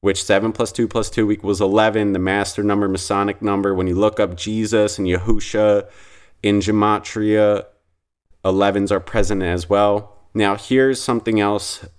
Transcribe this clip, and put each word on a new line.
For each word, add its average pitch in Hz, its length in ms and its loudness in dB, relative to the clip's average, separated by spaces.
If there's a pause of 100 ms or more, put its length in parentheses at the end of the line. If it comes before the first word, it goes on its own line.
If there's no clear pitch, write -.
which 98 220 -2
seven 107 280 0
plus 113 200 -4
two 117 160 -2
plus 110 220 -4
two 107 220 0
equals 101 300 -2
eleven, 104 520 2
the 92 60 0
master 98 440 -2
number, 101 240 0
Masonic 98 540 -2
number. 98 320 0
When 92 140 0
you 90 80 0
look 104 240 0
up 92 160 0
Jesus 107 640 -2
and 95 100 -2
Yahusha 101 800 2 (540)
in 104 180 2
Gematria, 107 1040 0 (760)
elevens 98 480 0
are 95 80 0
present 98 440 0
as 87 260 -2
well. 104 480 0 (160)
Now, 101 220 2
here's 131 460 0
something 113 380 -2
else 101 460 -4 (140)